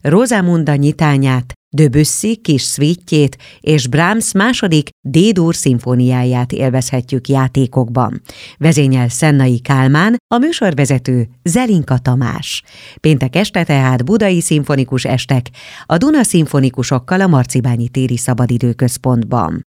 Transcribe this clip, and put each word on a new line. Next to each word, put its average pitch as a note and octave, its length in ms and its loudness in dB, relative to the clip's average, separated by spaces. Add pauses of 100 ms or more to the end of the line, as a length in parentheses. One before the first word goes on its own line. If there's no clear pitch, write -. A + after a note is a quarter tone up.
Rosamunda F3 720 2
nyitányát, C#3 760 0 (220)
Debussy D3+ 600 2
kis D3+ 260 0
szvítjét D3 760 -2 (220)
és D3 280 0
Brahms F3 440 0
második G3 580 0 (180)
D-dur E3+ 480 2
szimfóniáját B2 960 0
élvezhetjük B2+ 760 -4
játékokban. B2+ 960 -2 (360)
Vezényel C3+ 520 2
Szennai C3 500 2
Kálmán, C#3 560 2 (120)
a A#3 100 0
műsorvezető C3+ 920 0 (140)
Zelinka F3+ 540 0
Tamás. B2 680 -4 (360)
Péntek C3 360 0
este F#3 280 0
tehát C3 420 0
budai F#3+ 360 2
szimfonikus C#3 640 -2
estek B2+ 400 -2 (400)
a D#3+ 120 0
Duna C#4 260 2
szimfonikusokkal C3+ 1000 0
a G3 60 2
Marcibányi B2 640 0
Téri B2+ 280 -2
Szabadidőközpontban. A#2+ 1500 -2